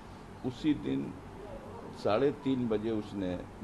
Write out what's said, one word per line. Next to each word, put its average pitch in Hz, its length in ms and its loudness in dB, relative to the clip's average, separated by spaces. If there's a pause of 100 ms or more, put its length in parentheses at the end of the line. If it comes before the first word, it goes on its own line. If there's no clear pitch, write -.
(460)
उसी 143 360 2
दिन 135 300 0 (840)
साढ़े 120 360 6 (120)
तीन 127 240 4
बजे 110 240 2
उसने, 98 460 0 (260)